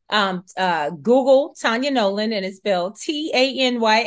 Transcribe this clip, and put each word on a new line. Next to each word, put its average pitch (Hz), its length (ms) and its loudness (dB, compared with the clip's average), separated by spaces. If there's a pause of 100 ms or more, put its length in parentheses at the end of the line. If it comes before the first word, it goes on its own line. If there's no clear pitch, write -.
um, 190 360 0 (100)
uh, 170 360 0
Google 262 680 2
Tanya 254 320 -2
Nolan, 214 400 0
and 196 140 -2
it's 190 120 -10
spelled 190 400 -2
T 302 380 -6
A 254 240 0
N 247 220 0
Y 220 260 2